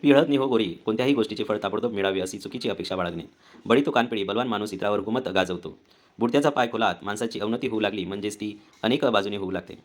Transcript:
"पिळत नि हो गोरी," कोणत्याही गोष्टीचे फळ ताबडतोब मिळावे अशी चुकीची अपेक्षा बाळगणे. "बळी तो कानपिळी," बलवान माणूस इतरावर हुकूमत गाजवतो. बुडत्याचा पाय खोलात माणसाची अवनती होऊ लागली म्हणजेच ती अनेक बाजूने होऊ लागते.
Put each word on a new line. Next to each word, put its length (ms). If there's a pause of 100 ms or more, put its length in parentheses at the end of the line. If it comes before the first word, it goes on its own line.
"पिळत 260
नि 80
हो 100
गोरी," 280 (120)
कोणत्याही 280
गोष्टीचे 300
फळ 180
ताबडतोब 300
मिळावे 280
अशी 180
चुकीची 320
अपेक्षा 260
बाळगणे. 280 (420)
"बळी 200
तो 40
कानपिळी," 340
बलवान 240
माणूस 260
इतरावर 240
हुकूमत 300
गाजवतो. 500 (400)
बुडत्याचा 320
पाय 220
खोलात 300
माणसाची 380
अवनती 280
होऊ 120
लागली 240
म्हणजेच 320
ती 240 (220)
अनेक 220
बाजूने 320
होऊ 140
लागते. 340